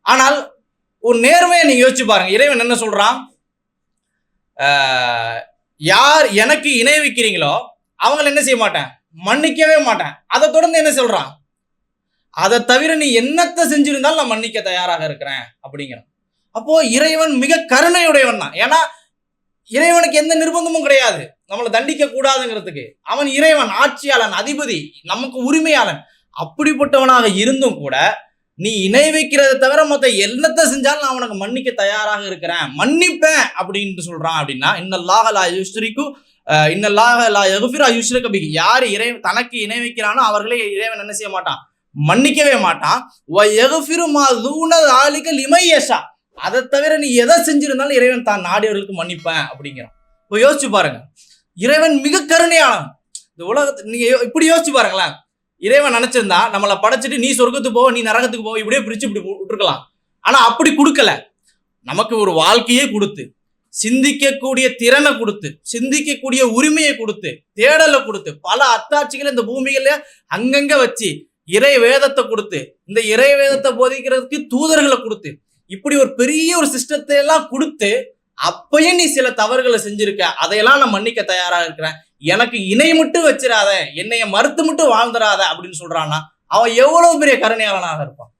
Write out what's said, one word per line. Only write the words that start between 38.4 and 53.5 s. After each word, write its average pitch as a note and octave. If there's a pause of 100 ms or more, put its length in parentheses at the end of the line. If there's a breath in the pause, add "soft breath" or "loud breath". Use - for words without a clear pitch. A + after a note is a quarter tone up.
யார் G3
இறை-, A#3
தனக்கு A#3+
இணை G#3+
வைக்கிறானோ A#3
அவர்களை G#3 (140)
இறைவன் G#3+
என்ன G#3
செய்ய G3+
மாட்டான்? F3+ (360)
மன்னிக்கவே C4+
மாட்டான். E3 (320 soft breath)
"வ G3+ (140)
யக்ஃபிரு D#4 (100)
மா C#4 (160)
தூன D#4+
தாலிக C#4+
லிமன் D4+
யஷா." B3+ (380)
அதை B3 (140)
தவிர D4+
நீ C#4
எதை A#3+ (100)
செஞ்சிருந்தாலும் C#4+
இறைவன் A#3+
தான் G3
நாடியவர்களுக்கு G3
மன்னிப்பேன் E3
அப்படிங்கிறான். C3 (300)
இப்போ G3+
யோசிச்சு C#4+
பாருங்க, D3 (580 soft breath)
இறைவன் D4
மிக D4
கருணையாளன். D#4+ (440)
இந்த E3+
உலகத்தை C#4 (120)